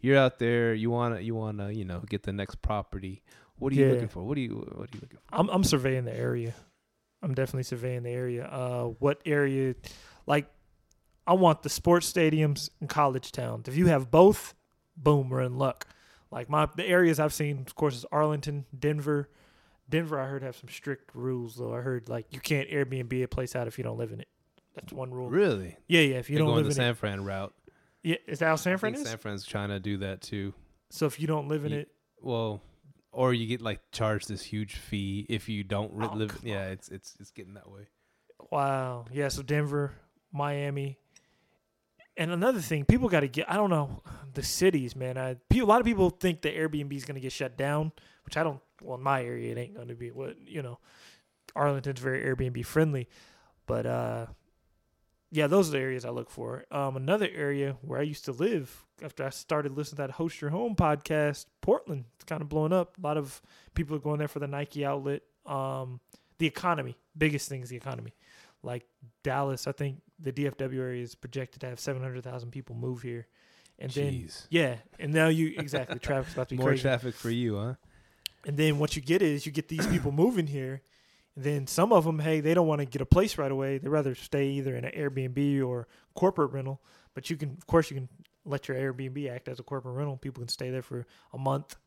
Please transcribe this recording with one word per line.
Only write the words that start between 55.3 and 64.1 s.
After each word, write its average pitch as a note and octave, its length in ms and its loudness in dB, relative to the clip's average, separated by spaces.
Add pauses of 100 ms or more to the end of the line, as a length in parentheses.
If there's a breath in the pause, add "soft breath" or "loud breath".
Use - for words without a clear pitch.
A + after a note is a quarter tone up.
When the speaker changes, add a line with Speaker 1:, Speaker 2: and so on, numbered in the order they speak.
Speaker 2:
yeah, D3+ 160 2
those F3 220 6
are D3+ 40 -4
the C#3+ 60 0
areas C3 260 -4
I A#2+ 60 -8
look A#2+ 200 -8
for. A#2+ 420 -10
Um, C#3 240 -2
another F3 360 2
area C#3 500 -2
where C3+ 180 -4
I - 20 2
used D3 220 -6
to C#3 80 -6
live, D3+ 520 -2 (180)
after - 220 -10
I C3+ 60 -4
started C#3+ 460 -2
listening D3 220 -6
to D3 100 -4
that - 40 -8
Host E3 280 -6
Your D3 100 -4
Home A3 240 -2
podcast, D3+ 720 2 (140)
Portland, D#3 440 2 (120)
it's - 80 -20
kinda D#3 220 -6
blowing D#3 260 2
up. F3+ 260 0
A - 20 -14
lot D3+ 160 -2
of C#3 240 -6 (340 soft breath)
people D3+ 200 -2
are D3+ 60 -2
going D3 180 -2